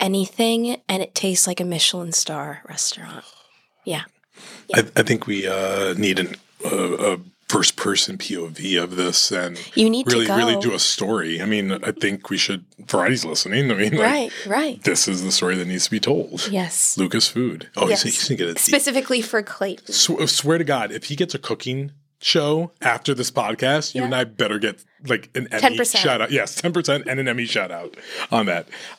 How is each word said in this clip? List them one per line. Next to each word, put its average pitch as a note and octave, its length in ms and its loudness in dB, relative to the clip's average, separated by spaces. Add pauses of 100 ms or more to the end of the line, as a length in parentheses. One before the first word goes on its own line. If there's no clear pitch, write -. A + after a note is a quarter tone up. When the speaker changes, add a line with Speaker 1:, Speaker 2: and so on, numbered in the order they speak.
Speaker 1:
anything A3+ 760 0 (100)
and F#3+ 140 -2
it - 120 -8
tastes F#3 320 0
like F3+ 140 -2
a F3+ 40 -4
Michelin F3 480 -2
star D3 540 -4
restaurant. - 580 -8 (600)
Yeah. D#3 200 -6 (640)
Yeah. - 80 -4 (200)
Speaker 2:
I, - 40 6
I - 20 8
think A2+ 240 -2
we, G2 200 -2
uh, F#2+ 480 0
need F#2+ 240 2
an, F2+ 160 -2 (300)
uh, F#2 500 0
a F2+ 40 -4 (300)
first F#2 280 2
person F#2+ 420 0
P - 180 -6
O E2+ 120 -6
V D#2+ 280 -2
of F2 200 0
this F2+ 340 2
and F2 260 -2 (200)
Speaker 1:
You A3 120 8
need A#3 200 0
to B2 80 4
Speaker 2:
really, A2+ 100 4
really A#2 300 4
Speaker 1:
go. - 60 -2
Speaker 2:
do A2+ 120 0
a F2 60 0
story. F2 600 0
I F#2 40 -4
mean, G2+ 280 0
I F#2+ 200 -2
think G2+ 360 -4
we G2 80 -4
should, F#2 280 -2 (240)
Variety's G#2 360 2
listening. G2+ 460 0
I A2+ 40 2
mean, D3 180 2
like, G#3+ 100 4
Speaker 1:
Right, B3+ 300 2 (140)
right. C4 360 -2
Speaker 2:
this - 240 2
is F#2+ 160 0
the F#2+ 80 -2
story F#2 240 2
that F2+ 140 -2
needs F#2 160 -2
to - 80 0
be A2 80 0
told. - 480 -2
Speaker 1:
Yes. F#3 500 0
Speaker 2:
Luca's G2 300 2
food. A#2+ 480 -4
Oh, E3 120 4
Speaker 1:
Yes. G#3 140 4
Speaker 2:
he's, - 120 -2 (120)
he's C3 100 0
gonna F2+ 160 0
get E2 40 -8
a - 40 0
Speaker 1:
Specifically C4 640 2
for A3+ 220 0
Clayton. - 500 -6
Speaker 2:
Sw-, D#3 320 2
swear D3+ 320 2
to E3+ 60 0
God, B2+ 260 0
if G#2+ 140 -8
he C#3+ 100 -6
gets F3 220 0
a - 20 -6
cooking C3 540 -6 (280)
show D#3+ 520 2 (100)
after B2 320 2
this A#2+ 160 -2
podcast, C3+ 640 0
you C3 60 -2
Speaker 1:
Yeah. B2+ 60 0
Speaker 2:
and B2+ 100 -2
I B2+ 80 2
better G#2+ 340 0
get, G2+ 260 -2 (220)
like, B2 300 -6
an B2+ 160 -4
Emmy A2 80 -2
Speaker 1:
Ten B3 160 4
percent. A#3 260 2
Speaker 2:
shout B2+ 180 2
out. A#2 120 -2
Yes, A#2+ 240 0
ten F3 160 -2
percent D3 340 0
and C3 140 -2
an C3 80 0
Emmy A#2+ 180 0
shout G2+ 240 -2
out F2 260 -10 (360)
on A2+ 140 4
that. E2+ 200 0 (320)